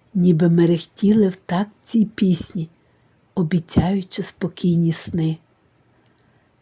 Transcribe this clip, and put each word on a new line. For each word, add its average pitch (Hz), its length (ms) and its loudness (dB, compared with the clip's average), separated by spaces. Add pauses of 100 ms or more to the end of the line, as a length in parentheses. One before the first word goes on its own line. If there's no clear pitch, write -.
(140)
ніби 175 360 4
мерехтіли 175 800 2
в 185 80 -6
такт 196 360 -4 (120)
цій 226 220 0
пісні, 180 640 -2 (640)
обіцяючи 185 880 -2
спокійні 170 680 -2
сни. 160 460 -4 (1200)